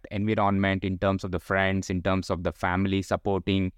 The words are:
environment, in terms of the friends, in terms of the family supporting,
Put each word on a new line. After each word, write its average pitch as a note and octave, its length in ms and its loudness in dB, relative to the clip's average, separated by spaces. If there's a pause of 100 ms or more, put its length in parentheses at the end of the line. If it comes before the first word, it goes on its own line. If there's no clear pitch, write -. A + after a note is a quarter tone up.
(120)
environment, G2+ 720 2
in F#2+ 140 -2
terms G2 260 0
of F#2 80 -6
the F2+ 80 -2
friends, F#2+ 500 0
in F#2 120 0
terms F#2+ 280 0
of F2+ 140 -2
the - 80 0
family F#2+ 500 0
supporting, F#2+ 760 0